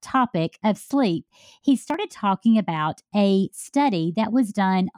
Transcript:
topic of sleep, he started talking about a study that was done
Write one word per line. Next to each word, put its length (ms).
topic 600
of 140
sleep, 480
he 120
started 360
talking 480
about 420
a 400
study 600
that 140
was 220
done 460